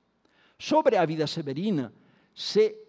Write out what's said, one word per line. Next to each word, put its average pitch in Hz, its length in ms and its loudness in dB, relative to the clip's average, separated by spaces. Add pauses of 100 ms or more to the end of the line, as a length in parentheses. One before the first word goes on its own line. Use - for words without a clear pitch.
(580)
Sobre 294 380 2
a 175 80 4
vida 156 220 -2
severina 143 680 -6 (420)
se 214 400 0 (140)